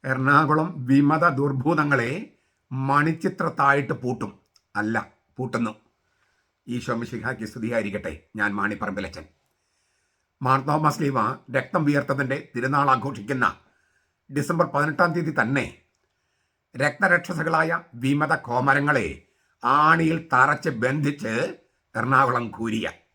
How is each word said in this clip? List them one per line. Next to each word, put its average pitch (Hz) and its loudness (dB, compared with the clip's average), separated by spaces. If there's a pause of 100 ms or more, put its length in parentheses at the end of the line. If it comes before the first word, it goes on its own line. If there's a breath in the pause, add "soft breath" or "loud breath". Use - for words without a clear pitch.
എറണാകുളം 143 4 (160)
വിമത 143 6
ദുർഭൂതങ്ങളെ 139 0 (600)
മണിച്ചിത്രത്തായിട്ട് 147 0
പൂട്ടും. 117 -6 (420)
അല്ല, 107 -2 (360)
പൂട്ടുന്നു. 117 -4 (960)
ഈശോ 123 -4
മിശിഹായ്ക്ക് 117 -8
സ്തുതിയായിരിക്കട്ടെ. 107 -4 (240)
ഞാൻ 104 0
മാണി 101 -2
പറമ്പിലച്ചൻ. 92 -6 (1160)
മാർ 131 2
തോമസ് 151 0
ലീവ 135 0 (320)
രക്തം 135 -2
വിയർത്തതിൻ്റെ 143 0 (120)
തിരുനാൾ 135 0
ആഘോഷിക്കുന്ന 120 -2 (840)
ഡിസംബർ 151 0
പതിനെട്ടാം 151 0
തീയതി 160 -4
തന്നെ 131 0 (1080)
രക്തരക്ഷസകളായ 160 0 (240)
വിമത 139 0 (140)
കോമരങ്ങളെ 135 2 (560)
ആണിയിൽ 160 4 (100)
തറച്ച് 139 2 (120)
ബന്ധിച്ച് 139 -2 (640)
എറണാകുളം 123 0
കൂരിയ. 110 -6 (280)